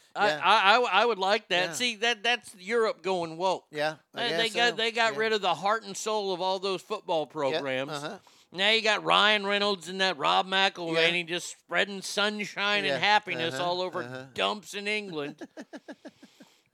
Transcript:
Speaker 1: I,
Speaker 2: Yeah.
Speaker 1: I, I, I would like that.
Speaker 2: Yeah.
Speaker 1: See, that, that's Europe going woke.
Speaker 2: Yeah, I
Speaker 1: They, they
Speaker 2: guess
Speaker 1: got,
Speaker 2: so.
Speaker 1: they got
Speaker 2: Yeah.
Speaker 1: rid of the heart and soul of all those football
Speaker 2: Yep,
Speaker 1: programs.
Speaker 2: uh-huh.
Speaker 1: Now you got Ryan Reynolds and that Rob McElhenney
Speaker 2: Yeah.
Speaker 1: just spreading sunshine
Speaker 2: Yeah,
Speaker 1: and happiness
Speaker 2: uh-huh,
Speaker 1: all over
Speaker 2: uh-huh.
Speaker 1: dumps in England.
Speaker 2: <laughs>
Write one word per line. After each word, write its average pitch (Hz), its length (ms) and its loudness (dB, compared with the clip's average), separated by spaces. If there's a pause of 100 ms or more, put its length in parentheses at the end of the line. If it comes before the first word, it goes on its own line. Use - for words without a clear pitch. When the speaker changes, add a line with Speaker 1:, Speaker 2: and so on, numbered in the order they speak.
(140)
Speaker 1:
I, 202 140 2
Speaker 2:
Yeah. 151 160 0
Speaker 1:
I, 202 320 6
I, 214 260 4
I 240 40 4
would 220 120 0
like 202 300 0
that. 180 200 2
Speaker 2:
Yeah. 170 40 -6
Speaker 1:
See, 233 240 -2
that, 226 260 0
that's 233 340 -2
Europe 202 460 0
going 170 360 -2
woke. 180 320 0
Speaker 2:
Yeah, 151 240 -2 (200)
I 233 100 -4
Speaker 1:
They, 233 120 -2
they 226 140 0
Speaker 2:
guess 208 40 -10
Speaker 1:
got, 240 180 2
Speaker 2:
so. - 40 -6
Speaker 1:
they 226 140 -2
got 226 240 2
Speaker 2:
Yeah. 208 60 -8
Speaker 1:
rid 220 120 0
of 214 80 0
the 185 140 2
heart 202 300 -2
and 196 120 -10
soul 208 380 -2
of 175 80 -6
all 190 160 0
those 185 240 -4
football 180 400 -4
Speaker 2:
Yep, 147 100 -8
Speaker 1:
programs. 139 600 -2
Speaker 2:
uh-huh. 151 260 -8 (340)
Speaker 1:
Now 190 180 0
you 220 120 4
got 208 220 2
Ryan 196 420 4
Reynolds 202 420 0
and 190 140 -6
that 180 160 0
Rob 180 280 2
McElhenney 175 760 2
Speaker 2:
Yeah. 170 140 -6
Speaker 1:
just 170 160 -8
spreading 196 500 -2
sunshine 208 800 -2
Speaker 2:
Yeah, 147 120 0
Speaker 1:
and 127 60 -2
happiness 180 520 2
Speaker 2:
uh-huh, 143 100 -2
Speaker 1:
all 180 160 -2
over 180 220 -4
Speaker 2:
uh-huh. 131 220 -10 (100)
Speaker 1:
dumps 202 400 -4
in 202 120 -8
England. 170 540 -6 (160)
Speaker 2:
<laughs> - 0 - (1160)